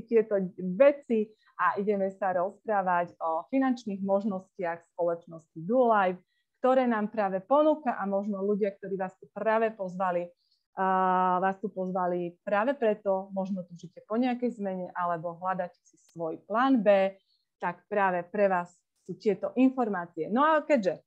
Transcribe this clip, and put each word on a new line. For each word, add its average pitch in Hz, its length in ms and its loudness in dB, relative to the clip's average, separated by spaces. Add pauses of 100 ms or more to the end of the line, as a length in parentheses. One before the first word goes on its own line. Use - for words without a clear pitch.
tieto 214 320 2 (160)
veci 214 720 2 (320)
a 180 160 2
ideme 196 320 0
sa 190 240 -2
rozprávať 185 880 0
o 165 320 -4
finančných 240 480 -2
možnostiach 190 960 -4
spoločnosti 170 640 -6
Duolife, 202 640 2 (340)
ktoré 254 300 2
nám 214 240 -2
práve 190 320 -2
ponúka 302 500 2
a - 140 -8
možno 196 320 -2
ľudia, 202 320 0
ktorí 196 240 -10
vás 185 240 -6
tu - 160 -20
práve 220 400 2
pozvali, 180 560 -4 (400)
a 185 640 2
vás 190 240 0
tu 214 80 -4
pozvali 180 720 -4
práve 208 320 0
preto, 208 640 -2
možno 190 320 -4
tu 175 80 -20
žite - 320 -20
po 214 80 -4
nejakej 247 400 -2
zmene 190 400 -6
alebo 175 400 -4
hľadáte 185 480 -6
si - 160 -20 (160)
svoj 165 320 -6
plán 247 320 2
B, 196 320 4 (480)
tak 175 320 -6
práve 190 320 0
pre 202 240 0
vás 175 240 -2 (320)
sú 185 160 -10
tieto 196 400 -2
informácie. 202 720 0
No 240 80 2
a 302 240 4
keďže 208 420 0